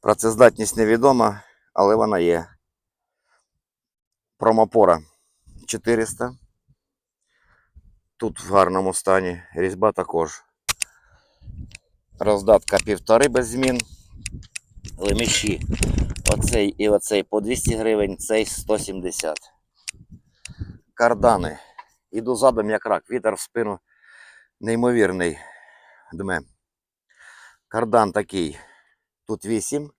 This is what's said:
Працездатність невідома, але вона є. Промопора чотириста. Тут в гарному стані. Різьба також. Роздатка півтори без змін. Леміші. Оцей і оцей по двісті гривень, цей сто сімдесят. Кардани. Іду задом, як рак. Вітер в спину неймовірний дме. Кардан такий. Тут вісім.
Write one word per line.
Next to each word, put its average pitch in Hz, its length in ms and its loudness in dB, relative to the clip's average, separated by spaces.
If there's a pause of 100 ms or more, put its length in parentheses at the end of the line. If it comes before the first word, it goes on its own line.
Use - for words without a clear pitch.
Працездатність 110 760 4
невідома, 113 640 2 (320)
але 98 220 4
вона 110 240 0
є. 85 280 0 (1900)
Промопора 107 640 4 (680)
чотириста. 113 680 -4 (1800)
Тут 107 240 -8
в 90 120 -6
гарному 95 400 4
стані. 92 500 0 (120)
Різьба 95 360 0
також. 82 520 -4 (1800)
Роздатка 101 640 2
півтори 113 420 2
без 123 200 0
змін. 127 320 -2 (1160)
Леміші. 101 640 -2 (680)
Оцей 104 360 0
і 104 220 -2
оцей 101 340 0
по 107 180 -2
двісті 117 340 -2
гривень, 107 420 -2
цей 110 280 -2
сто - 340 -4
сімдесят. 90 580 -8 (1600)
Кардани. 107 680 0 (520)
Іду 113 240 -4
задом, 113 340 2
як 107 160 -4
рак. 101 260 -2
Вітер 107 240 -2
в - 40 -14
спину 107 400 -6 (800)
неймовірний 104 760 0 (760)
дме. 87 260 -6 (1300)
Кардан 110 440 2
такий. 87 480 -4 (680)
Тут 107 180 -8
вісім. 139 540 -6